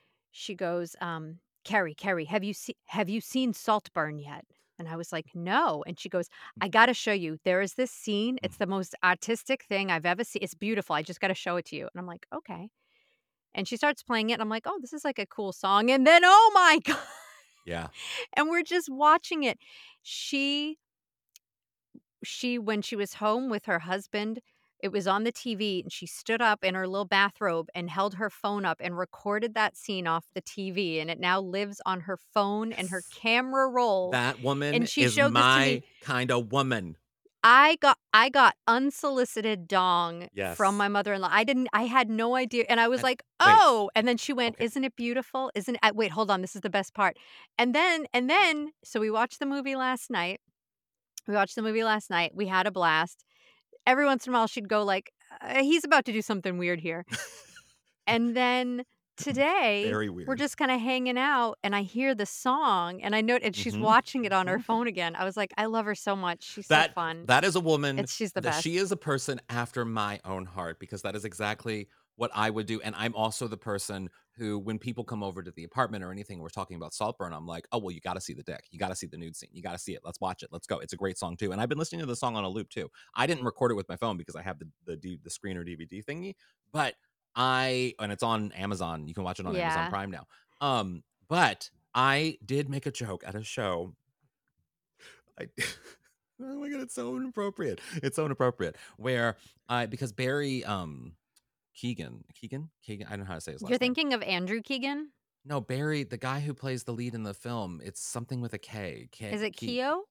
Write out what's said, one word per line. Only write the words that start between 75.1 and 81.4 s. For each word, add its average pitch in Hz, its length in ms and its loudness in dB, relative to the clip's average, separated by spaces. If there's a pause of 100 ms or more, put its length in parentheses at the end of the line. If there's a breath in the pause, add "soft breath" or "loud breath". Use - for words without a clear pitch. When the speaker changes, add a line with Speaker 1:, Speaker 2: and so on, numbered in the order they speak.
Speaker 2:
over 95 180 -6
to 87 100 -14
the 82 120 -16
apartment 104 400 -4
or 90 80 -10
anything, 98 280 -12
we're 80 100 -12
talking 92 280 -10
about 78 160 -12
Saltburn, 98 400 -6
I'm 80 140 -12
like, 85 240 -12
"Oh, 120 80 -4
well, 98 120 -8
you 80 100 -14
gotta 104 200 -8
see - 120 -12
the 69 100 -16
dick. - 280 -14
You - 80 -18
gotta 92 160 -4
see 90 120 -10
the 82 100 -18
nude 82 180 -12
scene. - 180 -18
You 87 100 -16
gotta 87 160 -10
see 95 140 -10
it. - 100 -14
Let's - 160 -12
watch 92 240 -6
it. - 80 -16
Let's 82 160 -14
go." 98 120 -4
It's - 140 -14
a 90 40 -10
great 95 200 -6
song, 87 200 -8
too. 101 140 -4